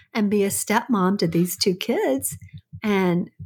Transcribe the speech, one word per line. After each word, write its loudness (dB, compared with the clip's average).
and 0
be 4
a 2
stepmom 0
to 0
these 0
two 0
kids -2
and 0